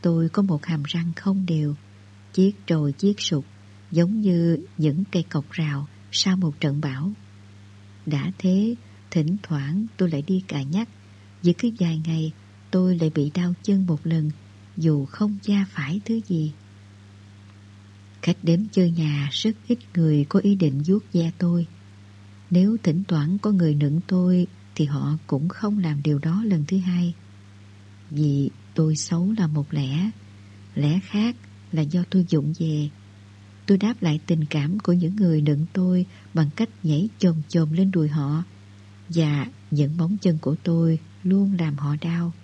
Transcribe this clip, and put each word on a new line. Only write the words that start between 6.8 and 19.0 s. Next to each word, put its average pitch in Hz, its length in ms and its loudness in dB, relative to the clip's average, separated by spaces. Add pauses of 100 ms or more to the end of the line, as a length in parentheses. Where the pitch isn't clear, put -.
bão. 143 300 -4 (960)
Đã 143 320 -2
thế, 202 380 2 (360)
thỉnh 165 320 0
thoảng 156 420 -4 (120)
tôi 180 120 2
lại 143 120 -2
đi 190 260 -2
cà 143 140 -4
nhắc, 180 280 -4 (540)
vì 175 100 4
cứ 240 160 -2 (100)
vài 165 260 0
ngày 160 260 -2 (400)
tôi 185 260 2
lại 160 180 2
bị 147 180 0
đau 175 200 0 (100)
chân 196 240 2
một 160 200 -2
lần, 156 240 0 (460)
dù 151 280 2
không 208 380 -4
da 202 260 2
phải 160 360 -6
thứ 226 220 -2
gì. 156 240 0 (1700)
Khách 175 220 0
đến 170 280 2
chơi 175 200 4
nhà 147 400 -2